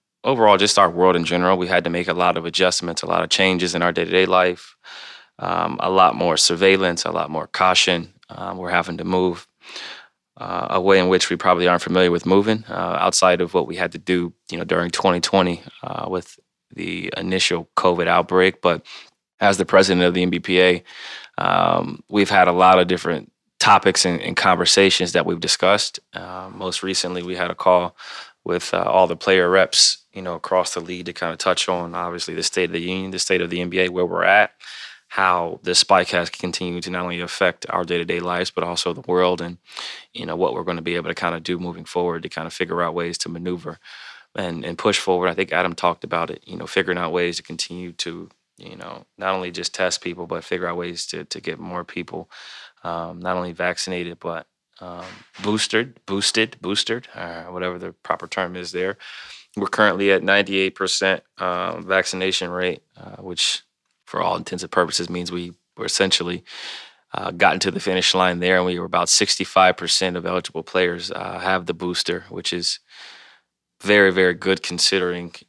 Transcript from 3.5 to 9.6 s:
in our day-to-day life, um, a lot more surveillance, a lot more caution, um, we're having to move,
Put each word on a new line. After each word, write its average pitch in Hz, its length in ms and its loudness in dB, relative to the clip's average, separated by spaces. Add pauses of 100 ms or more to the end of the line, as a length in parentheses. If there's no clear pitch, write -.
in 85 80 0
our 87 100 2
day-to-day 87 320 2
life, 90 520 0 (640)
um, 87 420 -4
a 90 100 -2
lot 92 240 6
more 80 240 0
surveillance, 92 640 4
a 82 60 -2
lot 82 200 -2
more 78 160 -4
caution, 92 640 2 (180)
um, 92 260 -10
we're 90 140 -8
having 85 260 -2
to 85 80 -8
move, 92 420 0 (920)